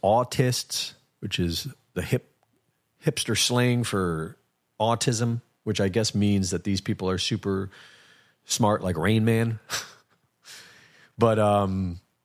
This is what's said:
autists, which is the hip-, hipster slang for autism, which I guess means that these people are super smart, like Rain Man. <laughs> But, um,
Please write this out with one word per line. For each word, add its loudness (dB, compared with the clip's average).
autists, 0
which -6
is -2
the -4
hip-, -4
hipster -2
slang 2
for -2
autism, 0
which -2
I 2
guess 0
means 2
that -4
these 0
people -4
are -2
super -4
smart, 2
like -2
Rain 2
Man. 0
<laughs> -6
But, 4
um, 2